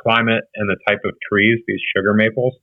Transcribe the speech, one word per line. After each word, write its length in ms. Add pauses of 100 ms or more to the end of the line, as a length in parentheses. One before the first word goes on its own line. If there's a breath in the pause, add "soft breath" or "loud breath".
climate, 420 (120)
and 120
the 100 (100)
type 180
of 60 (200)
trees, 360
these 140 (140)
sugar 180
maples 500